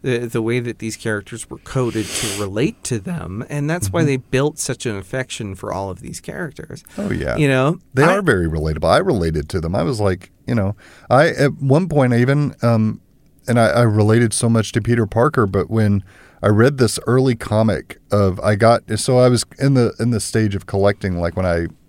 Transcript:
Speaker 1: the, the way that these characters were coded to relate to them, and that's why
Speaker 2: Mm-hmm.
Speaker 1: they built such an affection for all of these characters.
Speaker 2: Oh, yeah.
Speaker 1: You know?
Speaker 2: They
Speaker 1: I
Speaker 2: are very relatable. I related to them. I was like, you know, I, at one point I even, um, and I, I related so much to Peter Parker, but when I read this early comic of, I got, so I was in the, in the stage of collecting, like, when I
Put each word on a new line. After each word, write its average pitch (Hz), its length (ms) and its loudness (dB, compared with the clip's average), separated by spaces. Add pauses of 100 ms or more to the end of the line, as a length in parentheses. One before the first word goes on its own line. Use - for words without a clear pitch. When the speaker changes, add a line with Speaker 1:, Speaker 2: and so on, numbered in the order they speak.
Speaker 1:
the, 123 160 -2
the 117 220 -4
way 117 200 -2
that 117 180 -8
these 110 160 -8
characters 110 540 -8
were - 100 -16
coded 113 460 -4
to 101 340 -6
relate 104 460 -4
to 120 120 -4
them, 101 520 -8
and 147 200 -4
that's 156 220 -4
why 170 100 0
Speaker 2:
Mm-hmm. 160 60 2
Speaker 1:
they 135 100 0
built 139 400 -2
such - 280 -8
an 110 100 -4
affection 104 580 -10
for 92 200 -10
all 98 160 -6
of 90 100 -12
these - 220 -14
characters. - 640 -12 (120)
Speaker 2:
Oh, 202 140 -6
yeah. - 240 -4
Speaker 1:
You 147 140 2
know? 135 300 0 (140)
Speaker 2:
They 131 100 2
Speaker 1:
I 170 120 4
Speaker 2:
are 208 60 -2
very 101 260 2
relatable. 78 420 -2
I 113 100 6
related 85 500 -2
to 95 100 -2
them. 82 160 -4
I 127 80 0
was 127 160 -2
like, 95 320 -2 (160)
you 123 80 -2
know, 101 220 -2 (320)
I, 143 220 6
at 147 300 0
one 147 280 2
point 135 240 2
I 117 80 4
even, 139 400 0
um, 110 400 2 (480)
and 117 100 2
I, 113 80 4
I 120 140 2
related 110 520 4
so - 160 -2
much 113 220 2
to 117 100 -2
Peter 117 240 0
Parker, 117 400 0
but 98 240 -2
when 104 340 2 (380)
I 104 80 4
read 120 280 4
this 120 300 2
early 131 280 2
comic 110 640 -2 (120)
of, 98 300 2
I 104 140 0
got, 113 280 4 (160)
so 127 200 0
I 127 100 6
was 120 140 2 (160)
in 139 140 2
the, 120 260 2
in 120 120 0
the 110 80 0
stage 110 360 -2
of 92 120 -6
collecting, 98 520 0
like, 85 160 -2
when 92 120 0
I 85 200 0 (220)